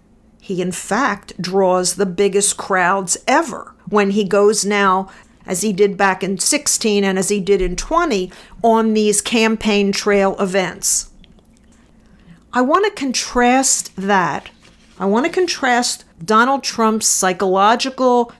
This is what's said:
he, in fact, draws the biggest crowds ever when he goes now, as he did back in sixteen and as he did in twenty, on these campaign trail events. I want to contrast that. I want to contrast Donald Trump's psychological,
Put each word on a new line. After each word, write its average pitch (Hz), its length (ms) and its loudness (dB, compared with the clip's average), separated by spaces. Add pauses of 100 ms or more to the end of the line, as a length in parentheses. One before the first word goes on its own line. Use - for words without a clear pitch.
(400)
he, 180 220 -6
in 180 100 -4
fact, - 600 -4 (100)
draws 185 520 0
the 190 120 -2
biggest 196 500 0
crowds 185 720 -2
ever 269 480 -2 (140)
when 202 240 2
he 208 100 0
goes 208 420 2
now, 196 440 0 (400)
as 185 140 -4
he 214 100 0
did 196 240 2
back 190 280 0
in 185 140 -4
sixteen 214 680 0
and 190 160 0
as 175 80 -2
he 208 100 0
did 185 240 0
in 175 140 -4
twenty, 269 560 -2 (300)
on 226 320 4
these 214 260 2
campaign 220 720 0
trail 202 480 0
events. 190 680 -4 (1400)
I 247 100 0
want 320 220 2
to 415 60 0
contrast 254 1080 0
that. 185 540 -2 (480)
I 185 80 -4
want 220 200 2
to 330 40 -2
contrast 247 760 -2 (200)
Donald 240 400 2
Trump's 220 420 -2
psychological, 233 1300 2